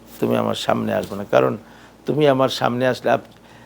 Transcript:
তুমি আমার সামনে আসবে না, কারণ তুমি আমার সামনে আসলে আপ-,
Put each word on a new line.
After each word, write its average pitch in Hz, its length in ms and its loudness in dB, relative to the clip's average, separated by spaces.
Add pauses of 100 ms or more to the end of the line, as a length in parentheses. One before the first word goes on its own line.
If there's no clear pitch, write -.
(200)
তুমি 120 160 0
আমার 110 180 0
সামনে 110 400 -2
আসবে 98 220 -4
না, 101 140 -8
কারণ 127 260 2 (500)
তুমি 147 220 2
আমার 131 200 2
সামনে 123 380 -2
আসলে 120 240 0
আপ-, - 240 -2 (320)